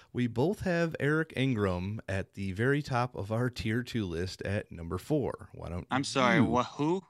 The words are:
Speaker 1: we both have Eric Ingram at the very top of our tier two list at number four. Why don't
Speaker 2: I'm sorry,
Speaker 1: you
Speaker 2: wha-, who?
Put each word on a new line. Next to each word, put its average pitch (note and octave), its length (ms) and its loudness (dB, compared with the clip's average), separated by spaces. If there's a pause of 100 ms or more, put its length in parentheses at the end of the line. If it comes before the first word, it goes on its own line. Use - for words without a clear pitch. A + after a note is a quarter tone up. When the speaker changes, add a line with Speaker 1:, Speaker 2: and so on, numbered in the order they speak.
(140)
Speaker 1:
we B2 140 0
both B2+ 340 0
have E3+ 380 0
Eric D#3 360 0
Ingram G#2 720 2
at F#2+ 280 -4
the G2 160 -4
very C3 320 2
top B2+ 320 -2
of G2 160 -6
our A#2+ 180 0
tier A2+ 320 -2
two A#2 240 -2
list F2 380 -4
at - 280 -4
number E2+ 280 -6
four. - 540 -2
Why E2 160 -12
don't E2+ 200 -6
Speaker 2:
I'm C3+ 140 0
sorry, B2 340 4
Speaker 1:
you A#2 80 8
Speaker 2:
wha-, A#2 180 2
who? D#3+ 460 -2